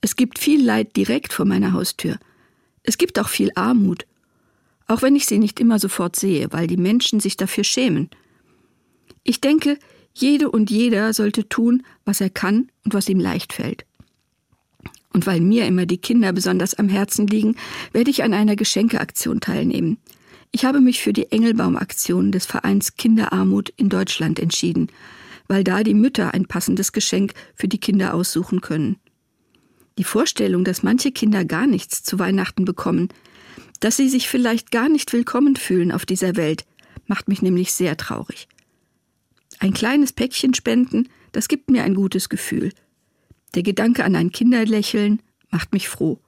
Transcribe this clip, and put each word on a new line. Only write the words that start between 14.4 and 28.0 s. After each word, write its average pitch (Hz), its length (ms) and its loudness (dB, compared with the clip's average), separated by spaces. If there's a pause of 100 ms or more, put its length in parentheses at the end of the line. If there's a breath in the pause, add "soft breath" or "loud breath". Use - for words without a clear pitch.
Und 170 140 0
weil 175 140 0
mir 214 240 4
immer 180 200 2
die 175 120 -2
Kinder 226 340 2
besonders 180 420 -2
am 208 140 0
Herzen 202 400 0
liegen, 214 300 0 (340 loud breath)
werde 240 180 2
ich - 140 0
an 220 100 2
einer 208 220 2
Geschenkeaktion - 840 -2
teilnehmen. - 560 -2 (540 soft breath)
Ich - 120 -2
habe 269 160 2
mich 254 220 4
für 208 100 0
die - 220 -2
Engelbaum-Aktion 196 1000 0
des 185 140 -2
Vereins - 500 -2
Kinderarmut 202 800 2
in 202 140 2
Deutschland 180 500 -2
entschieden, 165 480 -2 (600 loud breath)
weil 190 160 2
da 190 180 0
die 214 120 2
Mütter 202 380 2
ein 185 120 0
passendes - 480 -2
Geschenk 196 400 0 (220 loud breath)
für - 120 -4
die 190 100 -2
Kinder 190 360 0